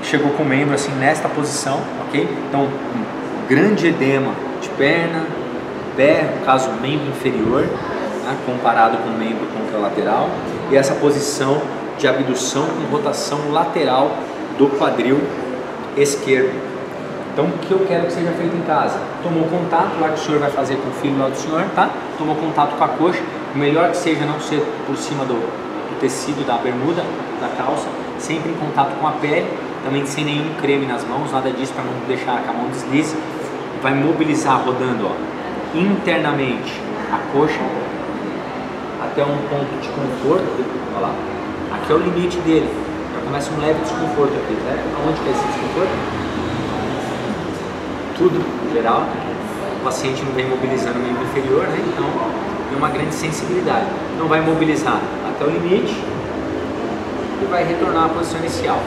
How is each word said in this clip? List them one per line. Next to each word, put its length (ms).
Chegou 300
com 100
o 20
membro 280
assim 200
nesta 360
posição, 500
ok? 200
Então, 140
um 840
grande 400
edema 440
de 80
perna, 540
pé, 420
no 80
caso 240
membro 280
inferior, 540
né, 840
comparado 520
com 120
o 80
membro 300
contralateral, 840
e 60
essa 180
posição 680
de 100
abdução 580
com 300
rotação 560
lateral 600
do 100
quadril 420
esquerdo. 720
Então, 140
o 140
que 120
eu 160
quero 200
que 40
seja 200
feito 220
em 100
casa? 360
Tomou 220
contato, 560
lá 80
que 60
o 20
senhor 220
vai 100
fazer 260
com 140
o 40
filho 240
lá 120
do 80
senhor, 260
tá? 160
Tomou 180
contato 400
com 80
a 40
coxa, 340
o 20
melhor 340
que 60
seja 280
não 160
ser 200
por 120
cima 260
do, 120
do 680
tecido 440
da 120
bermuda, 440
da 160
calça, 320
sempre 340
em 40
contato 440
com 80
a 40
pele, 360
também 200
sem 200
nenhum 340
creme 260
nas 200
mãos, 260
nada 200
disso 200
pra 120
não 100
deixar 340
que 80
a 40
mão 180
deslize. 440
Vai 120
mobilizar 720
rodando, 420
ó, 720
internamente 960
a 60
coxa 300
até 220
um 140
ponto 320
de 60
conforto, 760
olha 120
lá, 60
aqui 180
é 20
o 40
limite 400
dele, 300
já 60
começa 320
um 80
leve 180
desconforto 540
aqui, 200
né? 180
Aonde 240
que 80
é 20
esse 140
desconforto? 840
Tudo, 260
em 40
geral, 320
o 60
paciente 400
não 80
vem 120
mobilizando 540
o 20
membro 220
inferior, 460
né? 180
Então, 160
tem 100
uma 120
grande 260
sensibilidade. 720
Então, 140
vai 140
mobilizar 580
até 200
o 40
limite 460
e 80
vai 140
retornar 440
à 20
posição 300
inicial. 480